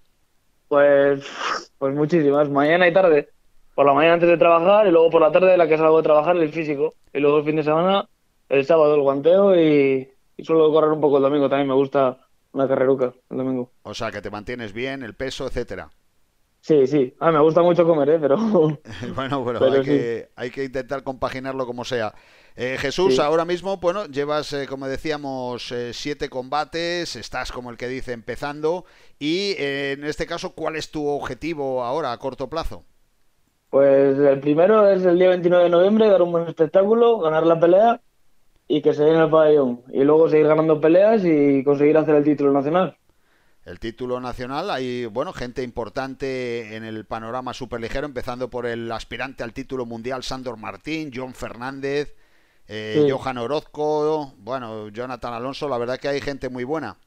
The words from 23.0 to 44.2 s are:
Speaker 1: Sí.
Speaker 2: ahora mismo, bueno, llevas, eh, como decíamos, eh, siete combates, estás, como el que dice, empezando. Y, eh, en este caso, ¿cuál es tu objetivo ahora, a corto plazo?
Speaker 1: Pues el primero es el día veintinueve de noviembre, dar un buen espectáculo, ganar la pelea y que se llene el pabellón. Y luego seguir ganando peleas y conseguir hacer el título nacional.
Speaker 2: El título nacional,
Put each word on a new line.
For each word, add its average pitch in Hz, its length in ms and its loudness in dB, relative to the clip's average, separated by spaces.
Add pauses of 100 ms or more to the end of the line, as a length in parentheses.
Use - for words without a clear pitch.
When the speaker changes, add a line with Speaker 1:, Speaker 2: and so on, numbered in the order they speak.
Speaker 1:
Sí. 147 60 2
Speaker 2:
ahora 160 240 0
mismo, 180 320 -6
bueno, 180 280 -4
llevas, 143 480 -6
eh, 139 140 -6
como 135 200 -12
decíamos, 135 840 -8
eh, 120 220 -8
siete 147 360 -10
combates, 151 840 -6
estás, 127 380 -10
como 123 180 -12
el 113 60 -16
que 123 100 -10
dice, 127 240 -10
empezando. 147 760 -8 (320)
Y, 175 400 -4
eh, 139 360 -6
en 143 100 -12
este 151 240 -6
caso, 170 260 -10
¿cuál 156 220 -8
es 151 160 -10
tu 147 160 -6
objetivo 139 760 -6
ahora, 135 280 -4
a 117 80 -8
corto 131 300 -8
plazo? 147 340 -8 (880)
Speaker 1:
Pues 139 480 4
el 139 220 4
primero 175 480 4
es 185 160 2
el 175 120 4
día 185 120 6
veintinueve 175 340 4
de 170 60 4
noviembre, 208 400 4
dar 180 120 6
un 170 120 0
buen 170 120 -2
espectáculo, 202 760 2
ganar 156 280 0
la 165 100 4
pelea 196 440 4 (640)
y 143 140 0
que 147 120 4
se 147 120 0
llene 160 180 6
el 151 60 2
pabellón. 151 520 4 (120)
Y 135 100 2
luego 151 260 4
seguir 151 180 4
ganando 156 340 2
peleas 190 420 4
y 143 400 2
conseguir 147 340 2
hacer 151 180 2
el 147 100 4
título 143 260 2
nacional. 147 460 0 (680)
Speaker 2:
El 87 160 -18
título 123 400 -8
nacional, 127 520 -8